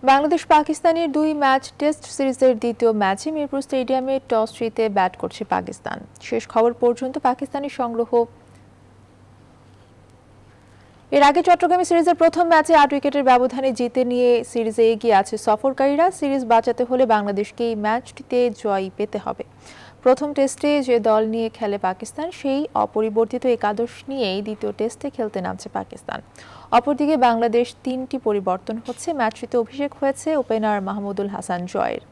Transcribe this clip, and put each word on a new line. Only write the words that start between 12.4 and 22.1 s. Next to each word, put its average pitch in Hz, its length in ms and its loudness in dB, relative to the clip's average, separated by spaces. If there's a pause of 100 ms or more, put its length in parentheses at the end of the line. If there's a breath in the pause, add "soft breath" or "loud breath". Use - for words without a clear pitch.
ম্যাচে 311 280 4
আট 285 120 4
উইকেটের 277 360 0
ব্যবধানে 254 400 2 (100)
জিতে 247 220 0 (100)
নিয়ে 247 200 2 (200)
সিরিজে 226 320 0 (100)
এগিয়ে 220 280 2
আছে 202 140 -4 (120)
সফরকারীরা। 269 580 2 (140)
সিরিজ 277 240 -2 (100)
বাঁচাতে 233 360 2
হলে 254 140 2 (120)
বাংলাদেশকে 202 540 -4
এই 226 60 -4 (100)
ম্যাচটিতে 247 540 -4 (220)
জয় 196 260 -2 (100)
পেতে 208 280 -6
হবে। - 180 -8 (600 loud breath)
প্রথম 269 320 2
টেস্টে 277 340 0 (160)
যে 247 80 2 (140)
দল 220 140 4 (100)
নিয়ে 226 140 -2 (100)
খেলে 202 200 -4 (100)
পাকিস্তান, 220 400 -8 (120)